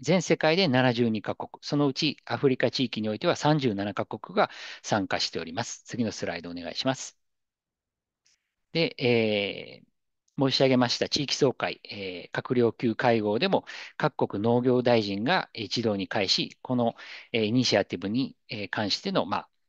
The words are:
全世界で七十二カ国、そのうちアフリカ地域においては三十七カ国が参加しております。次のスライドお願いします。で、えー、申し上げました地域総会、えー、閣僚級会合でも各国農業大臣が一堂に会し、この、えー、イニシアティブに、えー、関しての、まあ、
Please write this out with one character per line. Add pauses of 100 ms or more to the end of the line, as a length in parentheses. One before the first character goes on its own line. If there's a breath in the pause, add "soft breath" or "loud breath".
全
世
界
で
七
十
二
カ
国、 (100)
そ
の
う
ち
ア
フ
リ
カ
地
域
に
お
い
て
は
三
十
七
カ
国
が (320 loud breath)
参
加
し
て
お
り
ま
す。
次
の
ス
ラ
イ
ド
お
願
い
し
ま
す。 (1500)
で、
え (560)
ー、
申
し
上
げ
ま
し
た
地
域
総
会、
え
ー、
閣
僚
級
会
合
で
も (320 loud breath)
各
国
農
業
大
臣
が
一
堂
に
会
し、
こ
の、 (360 loud breath)
え
ー、
イ
ニ
シ
ア
テ
ィ
ブ
に、 (140)
え
ー、
関
し
て
の、
ま
あ、 (200)